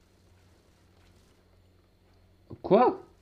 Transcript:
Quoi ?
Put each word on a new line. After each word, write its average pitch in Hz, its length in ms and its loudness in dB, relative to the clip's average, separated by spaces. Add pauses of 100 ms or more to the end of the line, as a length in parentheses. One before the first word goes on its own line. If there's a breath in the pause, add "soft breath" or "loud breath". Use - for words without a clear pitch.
(2500)
Quoi ? 226 420 0 (180)